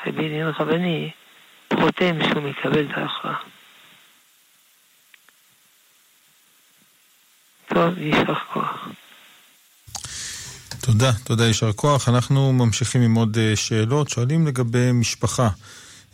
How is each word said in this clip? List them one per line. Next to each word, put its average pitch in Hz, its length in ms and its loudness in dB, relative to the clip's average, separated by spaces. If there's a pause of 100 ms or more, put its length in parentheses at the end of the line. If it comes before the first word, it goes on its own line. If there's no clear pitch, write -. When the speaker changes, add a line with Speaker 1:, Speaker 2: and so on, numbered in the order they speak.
Speaker 1:
לבית 151 240 -4
דין 156 160 -4 (120)
רבני, 156 500 -2 (640)
חותם 170 420 2 (140)
שהוא 151 140 -2
מקבל 143 480 -2
את - 60 -6
ההכרעה. - 400 -6 (4000)
טוב, 175 300 0
יישר 151 380 0 (180)
כוח. - 340 -6 (1900)
Speaker 2:
תודה, 123 300 2 (140)
תודה, 117 200 0
יישר 110 260 2
כוח. 135 380 0
אנחנו 135 440 2
ממשיכים 123 480 2
עם 113 140 6
עוד, 113 220 2
אה, 110 180 2
שאלות. 117 540 0
שואלים 147 380 0
לגבי 123 460 2
משפחה, 117 560 0 (640)